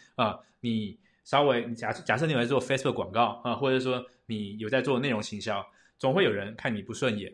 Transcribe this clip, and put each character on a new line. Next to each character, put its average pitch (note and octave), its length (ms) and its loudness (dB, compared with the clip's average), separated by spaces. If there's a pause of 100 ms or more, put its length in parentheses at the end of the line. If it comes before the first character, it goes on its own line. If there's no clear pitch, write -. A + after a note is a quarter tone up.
(160)
呃， A2+ 220 0 (220)
你 A2 380 -4 (260)
稍 C#3+ 200 4
微， A#2+ 280 2
假-， A2+ 180 -4 (140)
假 A2 140 2
设 D#3+ 80 2
你 D#3 80 2
有 B2+ 40 2
在 A#2+ 60 4
做 B2+ 160 2
Facebook C3+ 320 0
广 G2+ 180 -4
告， G#2+ 340 2
啊， A#2+ 100 -2
或 C3 160 0
者 C3 100 4
说 B2+ 240 -2 (220)
你 G#2+ 320 -6
有 G#2+ 100 -6
在 B2+ 140 2
做 B2+ 180 2
内 C#3+ 80 0
容 A2 140 0
行 G#2 180 -10
销， G2 260 -4 (320)
总 C3+ 140 0
会 F#3+ 100 4
有 C#3 80 4
人 G2+ 240 -4
看 A#2 200 -4
你 G2+ 80 -4
不 A2+ 100 -10
顺 A2 260 0
眼， F#2+ 160 -8